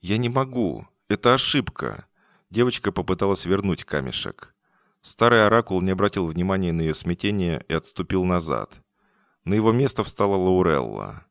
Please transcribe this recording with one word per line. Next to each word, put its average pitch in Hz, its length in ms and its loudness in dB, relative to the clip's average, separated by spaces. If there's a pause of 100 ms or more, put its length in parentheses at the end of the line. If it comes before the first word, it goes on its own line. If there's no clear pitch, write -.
«Я 92 160 -2
не 120 120 0
могу. 123 600 -2 (200)
Это 120 260 4
ошибка». - 720 -2 (420)
Девочка 113 440 0
попыталась 95 520 0
вернуть 95 400 0
камешек. - 680 -6 (480)
Старый 117 420 4
оракул 104 380 2
не 95 80 0
обратил 95 360 0
внимания 90 460 -2
на 82 80 -2
ее 80 140 0
смятение 87 760 -2
и 80 60 -4
отступил 90 500 -2
назад. 82 560 -4 (640)
На 95 100 -2
его 110 180 4
место 123 300 0
встала 98 340 0
Лаурелла. 76 960 0